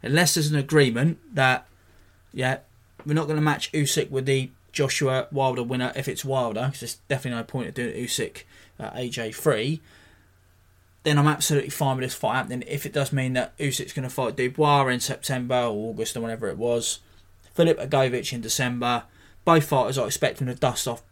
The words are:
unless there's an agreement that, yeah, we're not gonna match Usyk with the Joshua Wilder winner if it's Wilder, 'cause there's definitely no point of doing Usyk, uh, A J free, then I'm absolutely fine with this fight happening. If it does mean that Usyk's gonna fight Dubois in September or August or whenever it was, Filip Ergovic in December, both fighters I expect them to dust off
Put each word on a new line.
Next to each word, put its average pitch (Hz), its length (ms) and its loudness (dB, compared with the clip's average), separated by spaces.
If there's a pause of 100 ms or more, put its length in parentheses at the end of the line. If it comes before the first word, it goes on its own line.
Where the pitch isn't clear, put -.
unless 156 320 2
there's 151 160 2
an 151 80 2
agreement 139 600 4 (160)
that, 131 320 2 (680)
yeah, 131 260 -2 (460)
we're 147 80 -2
not 156 140 0
gonna 151 140 0
match 151 320 0
Usyk 147 360 0
with 131 160 -2
the 135 240 0 (220)
Joshua 131 600 0
Wilder 131 320 0
winner 127 320 -2
if 135 120 -6
it's - 160 -6
Wilder, 123 380 0
'cause 135 180 -2
there's - 180 -10 (120)
definitely 127 300 -2
no 117 40 -6
point 123 240 -6
of - 60 -10
doing 120 200 -4
Usyk, - 500 -6 (360)
uh, 110 140 -10
A 123 160 -6
J 113 220 -6
free, 139 500 0 (1200)
then 151 140 4
I'm 147 100 6
absolutely 147 440 0
fine 135 260 -2
with 131 80 -4
this 123 80 -6
fight 117 220 -2
happening. 127 320 -4
If 143 180 -6
it - 80 -10
does 139 180 0
mean 131 220 0
that 127 240 -2
Usyk's - 360 -4
gonna 131 160 -4
fight 123 280 -2
Dubois 139 500 4
in 123 140 0
September 127 540 -2
or 113 340 0
August 113 260 -6
or 120 60 -4
whenever 113 260 -4
it 85 100 -4
was, 117 420 0 (540)
Filip - 240 4
Ergovic 131 540 0
in 123 80 -6
December, 120 640 -2 (400)
both 165 220 6
fighters 131 320 2
I 123 80 2
expect - 320 0
them 131 100 -2
to 123 80 -4
dust 123 320 0
off 117 140 -4 (100)